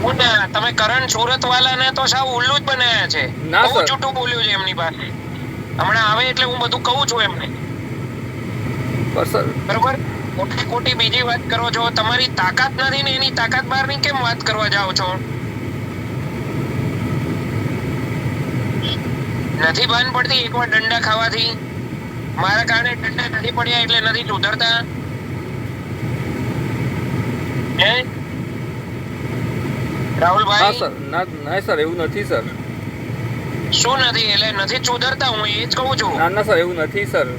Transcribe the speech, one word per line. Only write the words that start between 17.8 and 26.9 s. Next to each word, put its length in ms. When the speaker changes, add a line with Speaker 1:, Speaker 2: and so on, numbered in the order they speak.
Speaker 1:
નથી 160
ભાન 260
પડતી 240
એકવાર 340
દંડા 300
ખાવાથી? 580
મારા 280
કારણે 320
દંડા 340
નથી 220
પડ્યા 280
એટલે 220
નથી 220
સુધરતા? 600